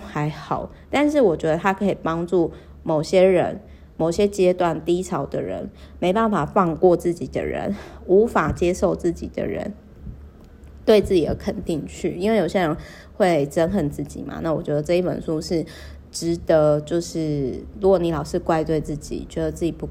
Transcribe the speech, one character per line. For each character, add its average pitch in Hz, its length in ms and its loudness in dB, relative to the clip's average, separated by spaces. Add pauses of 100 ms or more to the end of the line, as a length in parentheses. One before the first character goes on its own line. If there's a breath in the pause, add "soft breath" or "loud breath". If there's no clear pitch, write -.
还 147 240 -4
好， - 400 -6 (200 loud breath)
但 294 200 2
是 294 120 2
我 170 160 4
觉 160 100 -2
得 156 80 2
它 190 180 0
可 202 120 -2
以 190 180 2
帮 165 240 -2
助 175 240 2 (320 loud breath)
某 156 180 0
些 180 220 4
人、 165 380 4 (340 loud breath)
某 165 160 0
些 202 160 2
阶 190 260 4
段 170 300 -2
低 175 180 0
潮 165 240 -4
的 - 160 -6
人、 92 280 -8 (280 loud breath)
没 175 140 0
办 220 180 2
法 165 160 0
放 170 300 2
过 175 220 6
自 175 160 0
己 135 140 -8
的 - 180 -4
人、 71 280 -4 (340 loud breath)
无 208 200 6
法 170 240 0
接 180 220 0
受 180 200 0
自 170 200 -2
己 - 200 -10
的 - 140 -6
人、 - 260 -6 (1120)
对 214 180 6
自 196 120 0
己 165 120 4
的 - 80 -2
肯 196 300 -6
定 165 240 -4
去。 - 300 -6
因 185 120 0
为 226 60 2
有 185 100 2
些 190 140 0
人 165 160 0 (400 loud breath)
会 165 340 2
憎 165 200 2
恨 180 200 0
自 147 140 -8
己 - 200 -12
嘛， - 200 -12
那 165 100 0
我 - 80 -2
觉 151 120 -4
得 151 100 0
这 170 120 0
一 180 60 4
本 170 200 -2
书 160 180 -4
是 160 260 -2 (460 loud breath)
值 170 240 -2 (100)
得， 151 360 4
就 170 180 -2
是 147 540 -2 (260)
如 190 80 2
果 190 100 6
你 170 140 0
老 151 100 -2
是 180 160 -4
怪 170 240 0
罪 156 200 0
自 147 160 -6
己， - 320 -10
觉 165 120 -6
得 156 80 -2
自 156 140 -8
己 165 80 0
不 156 200 -10